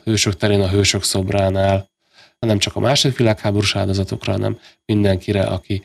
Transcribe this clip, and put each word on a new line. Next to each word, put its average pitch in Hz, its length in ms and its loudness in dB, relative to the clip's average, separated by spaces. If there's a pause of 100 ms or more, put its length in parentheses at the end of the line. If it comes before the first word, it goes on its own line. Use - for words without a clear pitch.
Hősök 107 320 0
terén, 104 240 2
a 95 80 0
Hősök 98 340 2
szobránál. 98 840 0 (500)
Nem 107 200 0
csak - 180 -4
a 104 40 -2
második 131 360 0
világháborús 104 600 0
áldozatokra, 95 560 -2
hanem 104 260 -4 (260)
mindenkire, 101 580 0
aki 98 420 -4